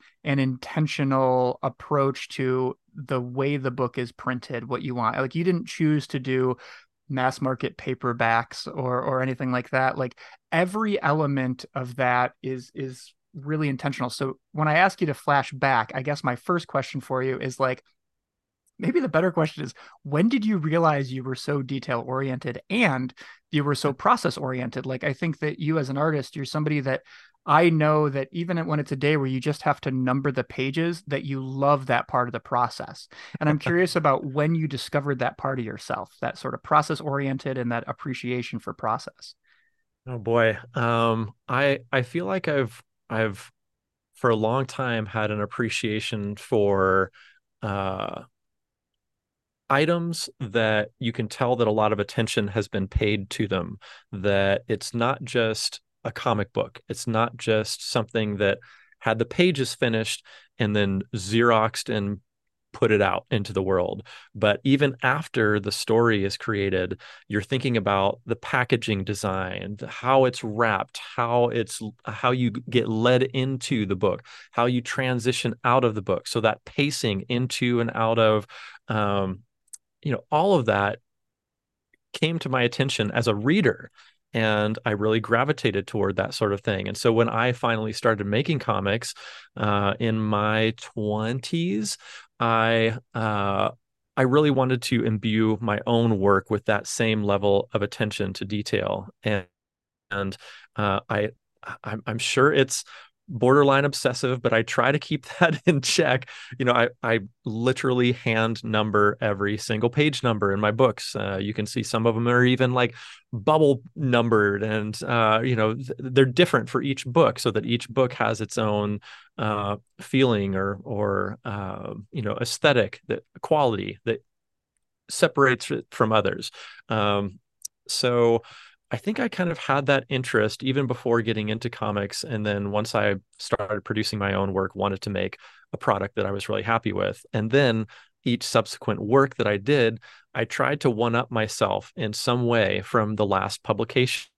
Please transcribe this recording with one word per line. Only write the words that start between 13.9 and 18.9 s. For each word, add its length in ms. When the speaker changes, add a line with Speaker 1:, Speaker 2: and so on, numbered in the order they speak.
Speaker 1:
So 280
when 160
I 60
ask 260
you 80
to 60
flash 380
back, 420
I 80
guess 200
my 140
first 300
question 340
for 220
you 160
is, 200
like, 240
maybe 220